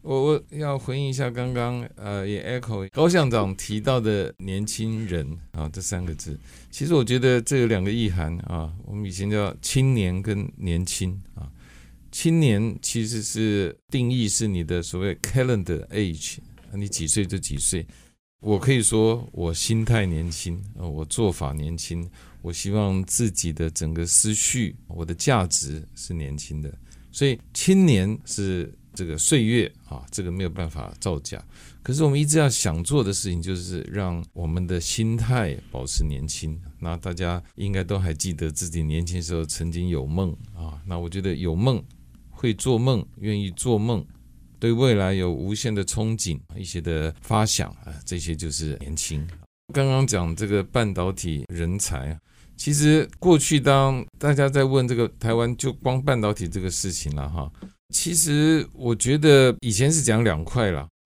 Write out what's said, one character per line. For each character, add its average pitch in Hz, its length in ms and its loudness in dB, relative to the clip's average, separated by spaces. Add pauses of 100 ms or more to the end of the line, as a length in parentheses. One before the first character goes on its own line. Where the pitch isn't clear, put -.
我， 135 300 2
我 147 200 2
要 143 280 -4
回 131 180 -6
应 139 120 -2
一 - 20 -2
下 131 180 -2
刚 123 240 -4
刚， 120 320 -2 (120)
呃， 101 280 -6
也 104 320 -4
echo 107 360 -6
高 156 160 4
校 165 200 4
长 104 240 2
提 107 280 -6
到 127 180 2
的 104 380 0
“年 95 280 -4
轻 110 400 -4
人” 85 220 -4 (240)
啊， 78 200 -6
这 95 100 -10
三 90 220 -4
个 85 120 -6
字。 73 240 -10 (320)
其 - 140 -6
实 165 80 2
我 143 100 6
觉 123 160 2
得 123 220 4
这 135 160 0
有 120 100 4
两 104 160 2
个 101 80 0
意 113 180 0
涵 85 260 -2 (120)
啊， 80 260 -6 (120)
我 101 100 -10
们 104 100 -6
以 95 60 -8
前 98 180 -4
叫 104 320 0
“青 131 320 2
年” 95 280 0
跟 101 340 -2
“年 90 300 0
轻” 92 360 -4 (140)
啊。 69 160 -12 (640)
青 165 260 4
年 113 420 4
其 117 240 -2
实 110 160 -4
是 104 560 0 (120)
定 123 200 0
义 123 200 0
是 110 180 0
你 90 160 -2
的 85 180 -2
所 87 200 -6
谓 98 160 -2
calendar 107 680 0
age， 92 500 -4 (360)
你 101 140 -6
几 82 180 -6
岁 98 200 0
就 92 120 -4
几 71 200 -6
岁。 82 280 -2 (540)
我 104 180 2
可 120 140 2
以 127 100 4
说 110 520 2
我 85 200 -2
心 113 300 0
态 110 220 4
年 85 260 -2
轻， 87 320 -6 (140)
呃， 87 120 -8
我 76 140 -6
做 101 260 2
法 78 220 -2
年 76 260 -6
轻， 85 320 -8 (320)
我 85 120 -8
希 98 180 -6
望 98 320 2
自 113 260 0
己 85 220 -2
的 80 180 -2
整 80 240 -4
个 82 120 -2
思 107 280 2
绪、 - 440 -2 (100)
我 85 160 -8
的 85 100 -4
价 104 320 2
值 76 380 -4 (100)
是 - 200 -10
年 73 240 -6
轻 76 240 -8
的。 71 100 -8 (440)
所 143 100 0
以 131 140 0 (140)
青 190 320 6
年 110 400 4
是 92 440 -4 (240)
这 92 120 -8
个 78 120 -6
岁 - 280 2
月 113 260 2 (160)
啊， 64 240 -10
这 - 100 -6
个 90 80 -4
没 92 140 -4
有 87 60 -2
办 82 200 -6
法 60 300 -10
造 85 220 -2
假。 - 200 -10 (400)
可 127 120 -2
是 151 100 2
我 151 60 6
们 139 100 4
一 151 60 4
直 151 120 4
要 147 120 6
想 82 340 0
做 143 180 2
的 98 120 2
事 95 160 -4
情， 87 120 -2
就 92 140 -4
是 90 240 -6 (100)
让 90 320 -4 (120)
我 85 120 -6
们 85 220 0
的 87 140 0
心 113 340 0
态 113 400 0 (160)
保 64 140 -6
持 69 180 0
年 73 240 -2
轻。 78 320 -6 (180)
那 85 200 -6
大 90 160 -6
家 87 280 -2 (140)
应 101 160 -4
该 95 100 0
都 95 160 -2
还 90 160 0
记 87 200 -4
得 78 180 -2
自 85 180 -6
己 82 140 -2
年 78 220 0
轻 87 180 -4
时 82 100 -6
候 82 120 -2
曾 82 260 -4
经 87 160 -2
有 76 180 -2
梦 82 300 -2 (180)
啊， 82 220 -10 (100)
那 87 140 -6
我 87 100 -6
觉 92 120 -6
得 92 120 0
有 80 220 -2
梦， 113 260 2 (480)
会 120 240 0
做 120 240 2
梦， 123 280 2 (160)
愿 104 180 -2
意 101 120 -2
做 113 280 2
梦， 107 260 0 (540)
对 117 140 2
未 120 220 4
来 95 180 2
有 90 180 0
无 92 240 -4
限 110 180 -2
的 98 120 -2
憧 110 340 -2
憬， 80 180 -2 (200)
一 92 80 -8
些 87 160 -6
的 80 400 -2
发 107 240 2
想 - 240 0 (160)
啊， 76 180 -12
这 90 160 -6
些 82 160 -4
就 78 160 -4
是 76 300 -4
年 69 120 -8
轻。 76 320 -4 (480)
刚 135 140 2
刚 131 180 4
讲 87 300 0
这 98 100 -4
个 101 160 2
半 110 300 0
导 90 220 0
体 78 340 -4
人 85 320 -2
才， 71 380 -4 (400)
其 147 160 -2
实 151 340 6 (120)
过 175 180 8
去 143 220 4
当 135 440 4 (140)
大 147 160 2
家 139 140 4
在 139 160 4
问 131 240 4
这 123 80 0
个 117 120 2 (120)
台 117 140 0
湾 117 240 2
就 135 160 -2
光 131 280 -2
半 135 180 2
导 104 140 2
体 90 140 -4
这 92 140 -4
个 92 80 -2
事 92 220 -4
情 76 240 -4
了 71 120 -4
哈， 73 240 -6 (420)
其 170 220 -2
实 156 580 4
我 123 220 -2
觉 127 220 2
得 135 440 8
以 117 100 0
前 131 200 4
是 160 100 2
讲 113 220 4
两 82 200 2
块 104 280 0
啦， 76 160 -4 (180)